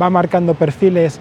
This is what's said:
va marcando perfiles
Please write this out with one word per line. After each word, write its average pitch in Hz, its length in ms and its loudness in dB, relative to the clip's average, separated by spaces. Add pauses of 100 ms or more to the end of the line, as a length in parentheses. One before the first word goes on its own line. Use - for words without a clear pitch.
va 180 80 0
marcando 175 440 0
perfiles 165 680 0